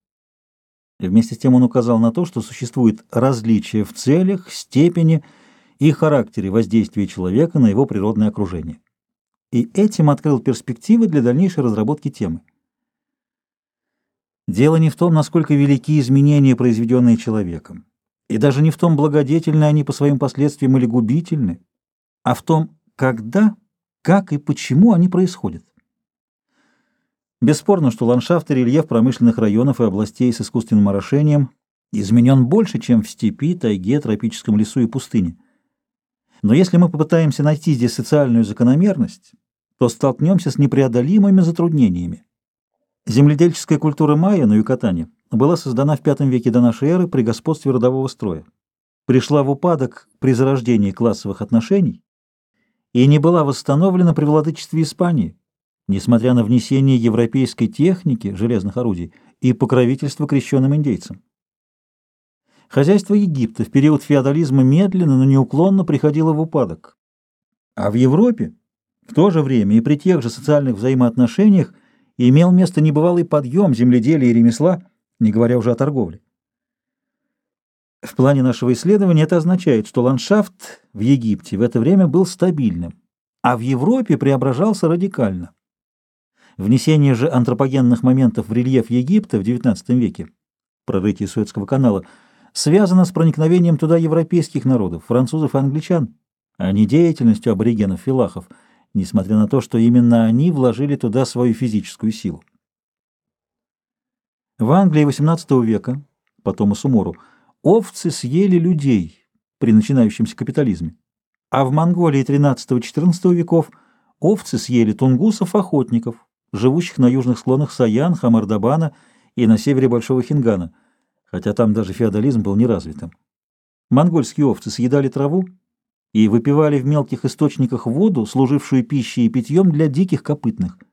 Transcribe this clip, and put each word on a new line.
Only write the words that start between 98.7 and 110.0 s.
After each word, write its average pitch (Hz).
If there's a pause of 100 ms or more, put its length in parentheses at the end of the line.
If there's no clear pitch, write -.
несмотря 98
на 107
то, 131
что -
именно 117
они 127
вложили 135
туда 127
свою 123
физическую 110
силу. 90 (2000)
В 117
Англии 160
восемнадцатого 143
века, 110 (440)
потом 101
и 101
Сумору, 110 (480)
овцы 180
съели 180
людей 139 (400)
при 113
начинающемся 110